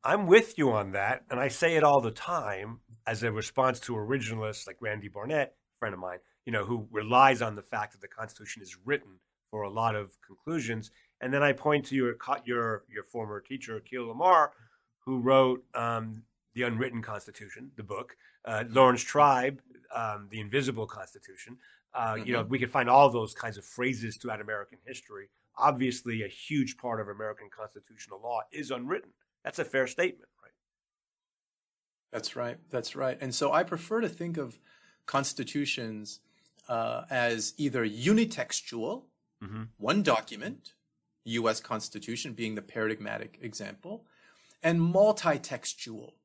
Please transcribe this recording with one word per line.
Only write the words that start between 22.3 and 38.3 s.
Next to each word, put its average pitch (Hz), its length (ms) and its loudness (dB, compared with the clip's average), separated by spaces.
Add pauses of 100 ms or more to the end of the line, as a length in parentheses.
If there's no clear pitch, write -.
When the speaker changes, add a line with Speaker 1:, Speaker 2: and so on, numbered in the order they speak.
Speaker 1:
know, 117 100 2
Speaker 2:
Mm-hmm. 107 80 -6
Speaker 1:
we 131 100 0
can 120 80 0
find 123 200 2
all 135 220 10
those 113 240 -2
kinds 110 240 -8
of 98 60 -16
phrases 117 520 -4
throughout 110 240 -8
American 104 460 -10
history. 104 440 -16 (260)
Obviously, 127 680 0
a 101 60 -6
huge 135 480 -4
part 117 240 -6
of 104 80 -8
American 107 420 -10
constitutional 107 720 -18
law 117 200 -4 (100)
is 143 180 -10
unwritten. 131 400 -4 (320)
That's - 160 -6
a 160 60 -2
fair 131 240 0
statement, - 420 -4 (140)
right? - 80 -20 (1600)
Speaker 2:
That's - 240 -8
right. 120 220 -6 (120)
That's 120 240 -6
right. 131 260 -4
And 131 140 -6
so 139 180 0
I 165 120 4
prefer 175 360 -4
to 220 80 -2
think 170 280 -6
of 131 240 -8 (460)
constitutions, 131 1120 -4 (480)
uh, 117 420 -2
as 120 460 0
either 131 280 0
unitextual, 135 1200 0 (360)